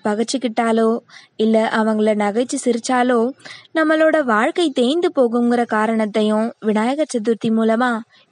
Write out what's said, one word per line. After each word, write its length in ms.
பகைச்சுக்கிட்டாலோ 840
இல்ல 200
அவங்கள 440
நகைச்சு 420
சிரிச்சாலோ 560
நம்மளோட 420
வாழ்க்கை 380
தேய்ந்து 440
போகுங்கிற 500
காரணத்தையும் 840
விநாயகர் 540
சதுர்த்தி 360
மூலமா 440